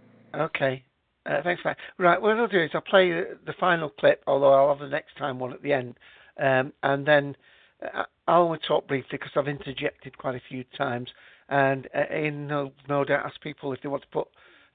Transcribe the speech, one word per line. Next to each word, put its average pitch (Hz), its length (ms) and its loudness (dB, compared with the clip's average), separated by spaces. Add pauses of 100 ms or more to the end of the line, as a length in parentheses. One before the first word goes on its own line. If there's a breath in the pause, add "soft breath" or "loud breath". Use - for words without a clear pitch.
(340)
Okay. 139 500 -4 (420)
Uh, 147 180 -2
thanks, 175 220 -2
Matt. - 120 -4 (200 loud breath)
Right, 180 240 4
what 214 160 2
I'll 233 100 0
do 180 140 2
is 156 120 -2
I'll 165 80 -2
play 185 300 4
the, 170 340 -6
the 147 140 -10
final 170 300 0
clip, - 360 2
although 139 280 6
I'll 139 160 6
have 143 100 0
the 143 80 -12
next 143 300 -8
time 135 220 -6
one 127 120 -8
at 147 100 -16
the 143 120 -2
end. 123 220 -4 (460 soft breath)
Um, 135 300 2 (120)
and 139 220 0
then, 143 300 4 (480 soft breath)
uh, - 200 -6 (240)
I'll 170 280 4 (120)
talk 151 200 0
briefly 135 300 -6
'cause - 180 -12
I've 139 120 0
interjected 139 720 -8
quite 131 180 -6
a 123 120 -10
few 127 160 -10 (140)
times. 127 320 -4 (400 soft breath)
And, 135 440 2
uh, 143 200 0
Ian, 147 340 -4
no, 143 240 -4 (160)
no 143 160 2
doubt, 143 220 0
ask - 160 -12
people 143 320 -10
if 123 80 -10
they 147 80 -8
want 139 140 -6
to - 60 -20
put, - 180 -4 (480 soft breath)